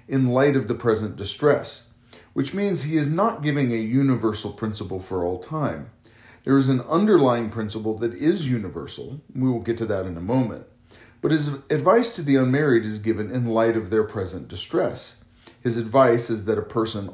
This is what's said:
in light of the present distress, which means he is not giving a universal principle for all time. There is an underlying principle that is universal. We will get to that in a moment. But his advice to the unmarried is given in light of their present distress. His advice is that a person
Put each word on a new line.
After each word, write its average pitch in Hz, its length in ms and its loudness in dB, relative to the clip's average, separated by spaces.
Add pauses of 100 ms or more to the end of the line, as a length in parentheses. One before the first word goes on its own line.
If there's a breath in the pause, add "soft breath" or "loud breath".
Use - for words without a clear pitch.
in 131 160 2
light 135 320 4
of 110 100 -2
the 117 80 0
present 110 400 0
distress, - 760 -2 (440 loud breath)
which 135 200 -2
means 190 300 -2
he 156 140 0
is 143 120 0
not 185 340 0
giving 139 280 0
a 117 60 0
universal 110 760 0
principle 98 480 -6
for 92 260 -4
all 90 140 -2
time. 113 500 -6 (560 loud breath)
There 139 120 6
is 135 100 4
an 131 140 2
underlying 147 680 4
principle 107 500 -4
that 117 140 -2
is 160 360 0
universal. 95 720 -6 (120)
We 131 160 0
will 117 120 -2
get 110 160 -2
to 113 80 -4
that 98 200 -2
in 90 120 -10
a 85 40 -10
moment. 117 440 -2 (560 loud breath)
But 151 100 0
his 147 240 0 (140)
advice 190 460 4
to 175 60 -8
the 143 140 2
unmarried 131 480 4
is 107 160 -6
given 104 320 -2
in 123 140 -2
light 113 320 2
of 98 120 -4
their 110 140 2
present 92 460 -8
distress. - 720 -6 (380 loud breath)
His 117 160 -2
advice 120 520 4
is 107 140 -4
that 107 140 0
a 104 40 -2
person 107 520 -4